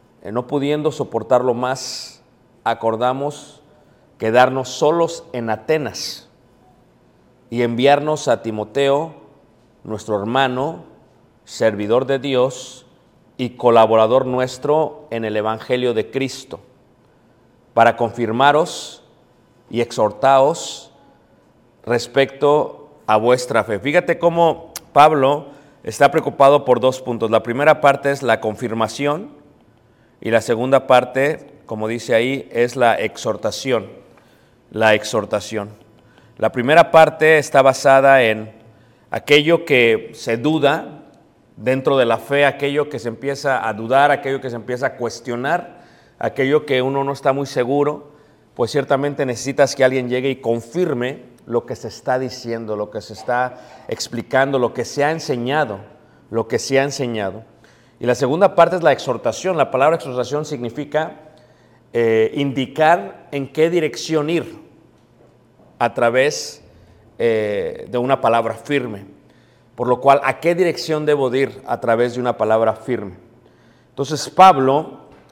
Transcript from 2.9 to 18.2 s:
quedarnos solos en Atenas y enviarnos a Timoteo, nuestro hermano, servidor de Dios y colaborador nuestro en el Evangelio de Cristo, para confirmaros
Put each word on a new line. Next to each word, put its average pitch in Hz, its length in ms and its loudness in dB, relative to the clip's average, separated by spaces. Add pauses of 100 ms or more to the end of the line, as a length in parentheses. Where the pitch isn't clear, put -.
quedarnos 127 500 2
solos 165 640 0
en 117 180 -6
Atenas 123 760 -6 (1200)
y 117 120 -4
enviarnos 139 680 2
a 117 140 2
Timoteo, 139 720 -2 (680)
nuestro 104 360 -6
hermano, 131 640 -2 (600)
servidor 110 640 0
de 135 120 -2
Dios 131 640 -4 (520)
y 123 140 -6
colaborador 113 760 4
nuestro 127 840 -2
en 113 120 -6
el 107 140 -4
Evangelio 113 560 -2
de 110 160 -4
Cristo, - 500 -8 (1120)
para 117 220 4
confirmaros 123 1080 0 (680)